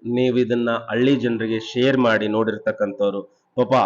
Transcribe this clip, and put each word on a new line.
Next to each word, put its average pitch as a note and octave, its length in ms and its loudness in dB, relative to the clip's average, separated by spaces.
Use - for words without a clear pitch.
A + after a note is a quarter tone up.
ನೀವು B2 340 0
ಇದನ್ನ A#2+ 320 0
ಹಳ್ಳಿ A#2+ 460 0
ಜನರಿಗೆ A2+ 440 -2
ಶೇರ್ B2+ 360 0
ಮಾಡಿ A2 320 2
ನೋಡಿರ್ತಕ್ಕಂಥವ್ರು, G#2 920 -2
ಪಾಪ B2 160 0